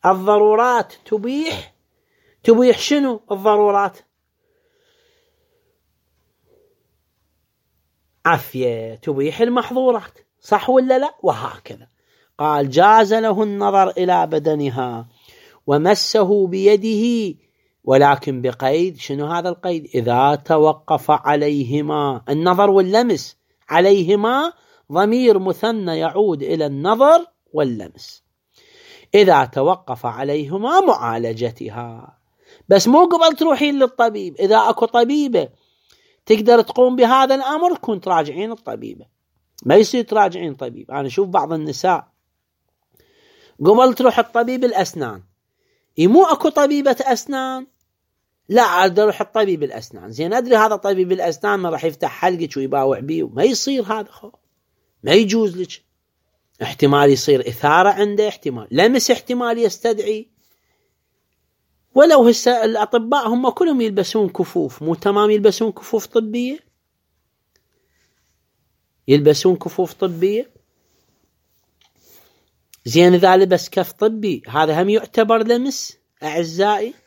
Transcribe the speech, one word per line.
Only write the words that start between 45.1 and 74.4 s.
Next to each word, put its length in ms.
إي 80
مو 180
أكو 240
طبيبة 520
أسنان، 640
لا 140
عاد 360
أروح 220
الطبيب 420
الأسنان. 500
زين 200
أدري 240
هذا 200
طبيب 360
الأسنان 480
ما 100
راح 140
يفتح 240
حلقك 480
ويباوع 420
بيه، 300
ما 140
يصير 420
هذا 260
خو، 200
ما 100
يجوز 440
لك. 260
احتمال 480
يصير 380
إثارة 400
عنده، 400
احتمال 420
لمس، 400
احتمال 480
يستدعي. 720
ولو 340
هسه 360
الأطباء 640
هم 220
كلهم 300
يلبسون 480
كفوف، 540
مو 120
تمام 360
يلبسون 420
كفوف 340
طبية؟ 520
يلبسون 480
كفوف 360
طبية؟ 680
زين 300
إذا 220
لبس 320
كف 240
طبي 560